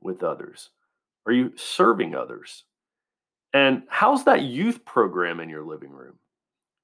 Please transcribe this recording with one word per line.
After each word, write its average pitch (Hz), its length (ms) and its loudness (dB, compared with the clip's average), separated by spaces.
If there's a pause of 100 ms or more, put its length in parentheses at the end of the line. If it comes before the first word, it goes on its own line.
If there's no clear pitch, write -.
with 92 200 -8
others? - 460 -8 (560)
Are - 80 0
you 127 240 2
serving 185 580 0
others? - 500 -12 (880)
And 135 340 4
how's 262 360 2
that 240 180 4
youth 147 420 -4
program 87 560 0
in 80 80 -10
your 78 160 -12
living 76 240 -14
room? 67 300 -20 (640)